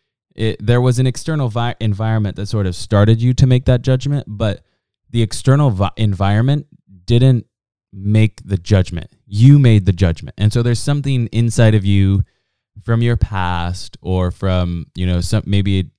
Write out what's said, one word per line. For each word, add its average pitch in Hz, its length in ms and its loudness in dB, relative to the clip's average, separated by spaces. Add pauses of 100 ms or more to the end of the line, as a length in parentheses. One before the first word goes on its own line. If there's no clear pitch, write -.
(360)
It, 110 240 -4
there 120 220 0
was 127 180 0
an 131 80 0
external 147 400 -4
vi-, 117 320 -6
environment 110 560 -2
that 101 120 -8
sort 104 200 -2
of 87 80 -4
started 107 460 2
you 127 140 2
to 131 120 4
make 127 180 2
that 123 160 2
judgment, 131 460 -2
but 104 340 -6 (480)
the 117 120 -2
external 135 480 2
vi-, 98 260 -2
environment 107 720 0 (380)
didn't 120 420 2 (460)
make 104 520 0
the 95 120 -4
judgment. 90 520 -2 (160)
You 123 320 6
made 110 280 4
the 95 80 2
judgment. 85 440 -4
And 104 140 0
so 120 120 0
there's 120 180 -2
something 135 460 -2
inside 113 480 2
of 98 100 0
you 98 380 2 (600)
from 117 180 -2
your 117 160 0
past 90 840 -6
or 92 300 -2
from, 87 540 -4 (100)
you 90 100 -4
know, 90 140 -2
some, 98 260 -2
maybe 98 540 -2